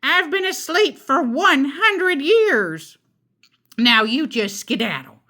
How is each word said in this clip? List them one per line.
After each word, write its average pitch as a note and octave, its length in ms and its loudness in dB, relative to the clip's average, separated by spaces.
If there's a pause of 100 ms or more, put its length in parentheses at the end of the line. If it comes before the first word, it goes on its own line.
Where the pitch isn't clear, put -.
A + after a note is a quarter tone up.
I've E4 280 0
been F#4 160 -2
asleep F#4 520 -2
for C#4 240 0
one C#4+ 520 2
hundred F4+ 480 0
years. C#4+ 720 0 (840)
Now A#3 240 4
you A#3+ 240 -2
just G3+ 300 -4
skedaddle. G3 720 -8